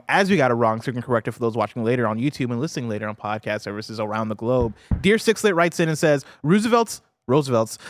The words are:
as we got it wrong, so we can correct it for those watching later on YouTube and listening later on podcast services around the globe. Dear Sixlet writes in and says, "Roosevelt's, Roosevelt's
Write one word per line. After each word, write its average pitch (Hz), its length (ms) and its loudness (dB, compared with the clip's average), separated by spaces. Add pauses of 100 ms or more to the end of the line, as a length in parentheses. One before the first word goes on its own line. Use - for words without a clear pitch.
as 180 220 2
we 196 80 4
got 131 120 4
it 120 40 2
wrong, 113 280 2
so - 80 -8
we 120 40 -4
can 123 80 -6
correct 117 260 -2
it 120 60 -6
for - 60 -14
those 117 180 -2
watching 110 260 -2
later 120 240 0
on 110 100 -2
YouTube 127 340 -4
and 120 100 -4
listening 147 260 -6
later 107 180 -6
on 107 120 -8
podcast 107 460 -6
services 107 360 -10
around 107 300 -4
the 110 80 -6
globe. 117 360 0 (280)
Dear 202 160 4
Sixlet 214 360 0
writes 170 280 2
in 160 80 2
and 156 80 -2
says, 147 260 2 (180)
"Roosevelt's, 214 600 2 (260)
Roosevelt's 123 500 2 (120)